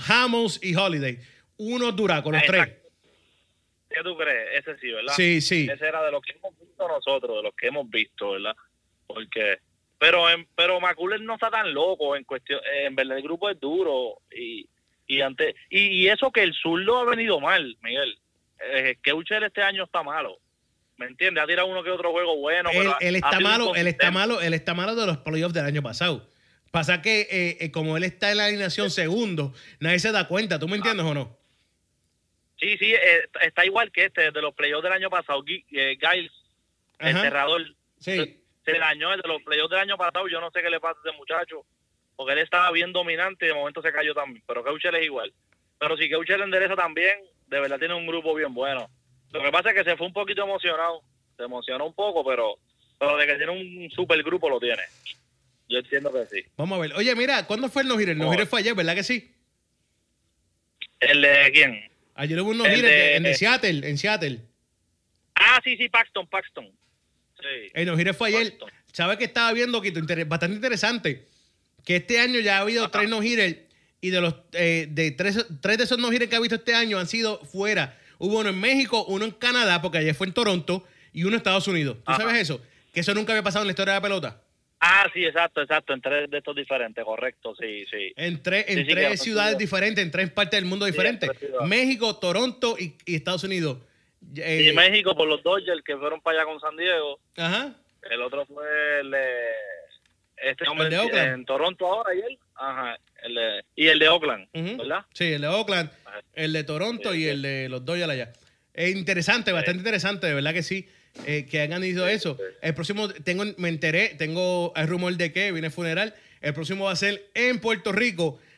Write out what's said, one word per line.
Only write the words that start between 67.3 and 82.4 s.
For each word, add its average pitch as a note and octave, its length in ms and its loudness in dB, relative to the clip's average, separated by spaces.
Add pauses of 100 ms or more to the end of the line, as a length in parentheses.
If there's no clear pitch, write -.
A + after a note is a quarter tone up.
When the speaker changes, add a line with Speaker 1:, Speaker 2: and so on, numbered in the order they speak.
Speaker 2:
Sí. B2+ 320 -10
Speaker 1:
El E3+ 140 -2
no-hitter F3 280 2
fue A#3 140 -2
ayer. A3 220 2
Speaker 2:
Paxton. - 200 -16 (220)
Speaker 1:
¿Sabes F3+ 240 0
qué A#3 80 -4
estaba A#3 280 2
viendo, A#3+ 280 0
Quito? F#3 200 -4
Inter-, E3 260 -2
bastante E3+ 300 -2
interesante. G#3+ 720 -2 (580)
Que F3+ 120 0
este A#3 240 2
año B3 200 2
ya G3+ 180 4
ha - 20 2
habido A3+ 240 0
Speaker 2:
Ajá. - 80 -4
Speaker 1:
tres G#3 160 2
no-hitters A3 480 2 (460)
y F#3 80 -2
de F#3 100 2
los, E3+ 140 2 (180)
eh, E3 380 2
de D#3 220 0
tres, G3+ 340 -2 (160)
tres G#3+ 160 2
de B3 60 2
esos B3 140 0
no-hitters A#3 300 2
que A#3 80 2
ha A3+ 40 2
visto A#3 160 0
este A#3 180 0
año A3+ 240 2
han F3+ 80 -2
sido A3 380 -2
fuera. F#3 520 -2 (220)
Hubo G3+ 220 0
uno G#3 100 0
en F#3 100 -2
México, A#3 460 2
uno G3 180 -2
en A3+ 60 -4
Canadá, A#3+ 500 2
porque E3 180 -2
ayer D#3 160 2
fue F#3+ 120 -2
en F#3 80 -4
Toronto, F#3 520 0 (260)
y D#3+ 100 -4
uno F#3 80 2
en A3+ 80 2
Estados G3 300 2
Unidos. D3 360 0
¿Tú C3 80 0
Speaker 2:
Ajá. C3+ 100 4
Speaker 1:
sabes A#3 200 2